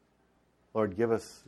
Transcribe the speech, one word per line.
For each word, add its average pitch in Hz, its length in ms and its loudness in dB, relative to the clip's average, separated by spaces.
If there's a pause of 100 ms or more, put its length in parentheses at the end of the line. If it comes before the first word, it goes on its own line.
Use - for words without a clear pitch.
(720)
Lord, 107 240 0
give 113 140 2
us - 360 -4